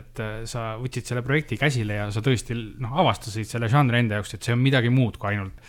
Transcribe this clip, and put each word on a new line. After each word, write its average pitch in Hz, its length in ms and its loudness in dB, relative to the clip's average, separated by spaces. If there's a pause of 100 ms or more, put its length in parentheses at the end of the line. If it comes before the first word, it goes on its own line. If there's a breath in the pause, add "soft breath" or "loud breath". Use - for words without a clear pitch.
et, - 180 -12
äh, 110 240 -6
sa 113 320 -6
võtsid 123 320 -8
selle 120 160 -4
projekti 151 320 -2
käsile 113 400 0
ja 104 140 -4
sa 110 100 -2
tõesti, 120 320 0 (300)
noh, 117 180 -6
avastasid 110 480 0
selle 117 220 -2
žanri 123 320 6
enda 107 160 0
jaoks, - 180 -8
et - 80 -12
see 120 80 2
on 120 80 2
midagi 131 320 4
muud 123 240 4
kui 101 160 -2
ainult 98 360 -6